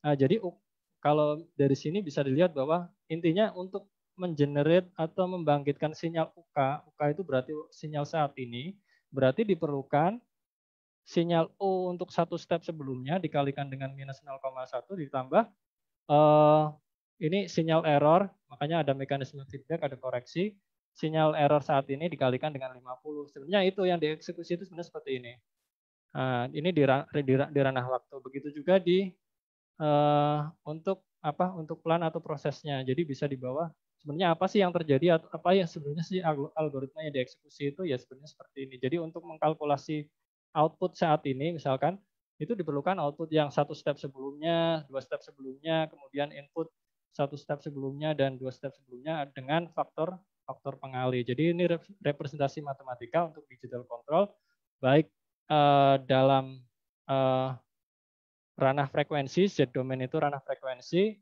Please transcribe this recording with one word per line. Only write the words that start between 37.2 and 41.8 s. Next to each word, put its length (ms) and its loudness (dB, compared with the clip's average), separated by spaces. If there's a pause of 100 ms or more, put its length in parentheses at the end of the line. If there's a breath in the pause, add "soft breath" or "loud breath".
itu? 160 -14
Ya 80 -2
sebenarnya 340 -16
seperti 380 -16
ini. 80 -20
Jadi 240 -2
untuk 240 -10
mengkalkulasi 880 -4 (400)
output 480 0
saat 240 2
ini, 320 -2
misalkan, 400 -2 (400)